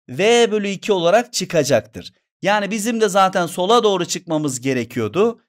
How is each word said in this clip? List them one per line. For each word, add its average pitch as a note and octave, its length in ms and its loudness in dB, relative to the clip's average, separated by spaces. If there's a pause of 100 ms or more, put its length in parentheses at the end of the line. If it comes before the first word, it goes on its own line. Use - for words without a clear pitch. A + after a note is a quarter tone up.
V G#3+ 420 2
bölü G#3 180 -2
iki G3 240 -2
olarak F#3+ 400 2
çıkacaktır. C#3 800 -2 (280)
Yani G3+ 300 -2
bizim A3+ 300 -4
de G#3+ 80 2
zaten F#3+ 360 2
sola G3 380 2
doğru F#3+ 220 2
çıkmamız D3+ 560 -4
gerekiyordu. B2 880 -2